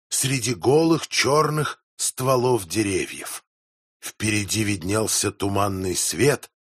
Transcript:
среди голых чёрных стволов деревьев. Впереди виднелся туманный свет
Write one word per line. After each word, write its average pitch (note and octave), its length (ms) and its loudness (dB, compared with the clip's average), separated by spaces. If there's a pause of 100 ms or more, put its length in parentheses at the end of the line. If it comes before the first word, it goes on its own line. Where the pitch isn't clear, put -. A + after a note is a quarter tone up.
среди C3 460 -2
голых D#3 540 4
чёрных D3+ 760 0 (140)
стволов B2 720 0
деревьев. F#2+ 760 -4 (560)
Впереди G#2 640 -2
виднелся G2+ 680 -2
туманный G2 640 -2
свет A#2+ 540 0 (120)